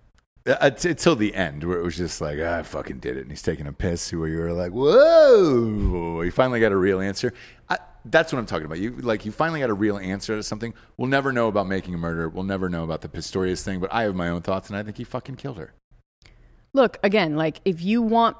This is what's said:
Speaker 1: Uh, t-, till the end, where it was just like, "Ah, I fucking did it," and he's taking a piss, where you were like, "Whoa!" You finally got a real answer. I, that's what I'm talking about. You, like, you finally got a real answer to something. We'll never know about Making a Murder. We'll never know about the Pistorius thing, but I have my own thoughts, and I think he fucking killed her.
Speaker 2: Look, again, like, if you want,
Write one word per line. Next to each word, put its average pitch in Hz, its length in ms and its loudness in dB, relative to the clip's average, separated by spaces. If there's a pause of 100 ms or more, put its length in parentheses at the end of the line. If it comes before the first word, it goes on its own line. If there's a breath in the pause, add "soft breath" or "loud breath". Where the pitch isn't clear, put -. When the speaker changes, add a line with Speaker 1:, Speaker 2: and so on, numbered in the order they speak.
(460)
Speaker 1:
Uh, 135 240 4
t-, 165 240 -2
till 165 220 4
the 107 180 0
end, 78 300 -4
where 87 140 -2
it 85 40 -4
was 85 140 -2
just 85 240 -4
like, 73 200 -4
"Ah, 85 180 -2
I 80 40 -6
fucking 71 360 -10
did 64 180 -6
it," 67 60 -8
and 64 80 -14
he's 76 120 -12
taking 76 240 -4
a 73 60 -10
piss, 87 400 -4
where 80 160 -4
you 80 100 -2
were 85 140 -2
like, 87 200 -4
"Whoa!" 127 1500 6
You 87 80 0
finally 127 300 2
got 110 120 6
a 98 40 2
real 95 240 4
answer. 98 320 -4 (360 loud breath)
I, 185 100 -2 (260)
that's 160 280 2
what 143 60 -2
I'm 110 80 -4
talking 87 200 -4
about. 80 120 -8
You, 110 140 -4
like, 117 340 -4
you 107 60 -8
finally 160 280 -2
got 127 100 0
a 107 40 2
real 101 240 0
answer 98 380 -6
to 107 80 -8
something. 110 280 -8 (240 soft breath)
We'll 123 120 -4
never 135 240 2
know 117 160 2
about 101 180 0
Making 92 280 -4
a 85 40 -4
Murder. 82 300 -4
We'll 90 160 -8
never 95 240 -2
know 85 160 -4
about 80 160 -6
the - 80 -12
Pistorius 92 560 -4
thing, 95 160 -6
but 92 120 -6
I 117 120 0
have 101 100 0
my 87 140 -2
own 87 140 -4
thoughts, 95 260 -6
and 101 80 -8
I 101 80 -6
think 107 140 -14
he 123 60 -10
fucking 127 320 -12
killed 131 220 -12
her. - 140 -14 (1000 soft breath)
Speaker 2:
Look, 254 280 4
again, 190 340 2
like, 160 280 -2
if 170 180 0
you 220 200 2
want, 226 380 2